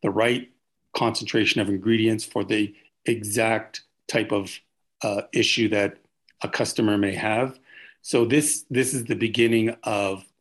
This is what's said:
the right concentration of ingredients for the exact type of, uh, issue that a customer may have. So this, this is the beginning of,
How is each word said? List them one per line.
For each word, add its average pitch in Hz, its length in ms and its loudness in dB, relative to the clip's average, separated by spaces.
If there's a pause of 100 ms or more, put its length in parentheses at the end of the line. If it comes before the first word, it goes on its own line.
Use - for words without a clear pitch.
the - 80 0
right 117 400 0 (460)
concentration 110 680 0
of 98 80 -2
ingredients 110 560 2
for - 180 -4
the 104 320 -2 (300)
exact 110 760 0 (260)
type 107 240 -2
of, 98 200 -2 (520)
uh, 101 180 -2 (120)
issue 110 360 2
that 101 280 0 (440)
a - 60 -6
customer 107 500 0
may 101 160 0
have. 110 460 -2 (420)
So - 240 2
this, 147 460 0
this 131 220 0
is 127 120 -4
the - 100 -2
beginning 113 680 2
of, 101 420 -4 (160)